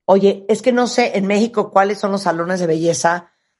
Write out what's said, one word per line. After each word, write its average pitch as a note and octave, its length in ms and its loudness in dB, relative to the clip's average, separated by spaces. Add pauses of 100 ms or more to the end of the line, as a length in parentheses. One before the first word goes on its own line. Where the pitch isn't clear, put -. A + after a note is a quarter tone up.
Oye, G3 420 2
es G#3+ 140 0
que B3+ 100 2
no A#3+ 140 2
sé A#3 320 -2
en F#3+ 80 -2
México G#3 440 -2
cuáles G3+ 280 0
son G3 140 -4
los G3 100 -4
salones E3+ 380 -2
de F3 60 -2
belleza E3+ 640 -2 (280)